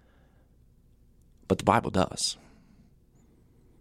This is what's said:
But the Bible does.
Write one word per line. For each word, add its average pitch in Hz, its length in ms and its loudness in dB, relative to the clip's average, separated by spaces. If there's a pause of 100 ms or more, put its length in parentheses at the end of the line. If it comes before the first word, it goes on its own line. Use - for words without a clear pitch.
(1500)
But 95 120 0
the - 60 -10
Bible 104 260 2
does. - 480 -2 (1400)